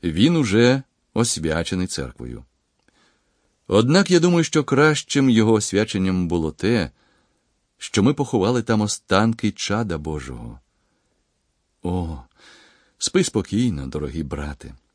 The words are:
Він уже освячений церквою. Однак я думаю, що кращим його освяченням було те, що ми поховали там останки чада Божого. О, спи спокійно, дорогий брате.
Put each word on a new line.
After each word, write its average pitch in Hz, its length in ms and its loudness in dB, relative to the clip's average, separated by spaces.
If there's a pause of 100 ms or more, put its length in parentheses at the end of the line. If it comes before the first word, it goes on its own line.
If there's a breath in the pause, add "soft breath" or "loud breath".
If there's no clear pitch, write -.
Він 98 320 2
уже 123 480 2 (300)
освячений 90 760 -2
церквою. 62 560 -12 (1200)
Однак 165 440 2
я 175 80 4
думаю, 170 240 2
що 151 200 0
кращим 143 640 2
його 110 240 6
освяченням 95 760 0
було 82 240 -2
те, 107 400 -2 (880)
що - 260 -2
ми 139 100 4
поховали 120 480 0
там 110 200 0
останки 104 680 0
чада 101 460 -4
Божого. 64 600 -10 (1200)
О, 87 340 -4 (800 soft breath)
спи - 260 0
спокійно, 98 640 -2
дорогий 73 360 -6
брате. 71 520 -10 (200)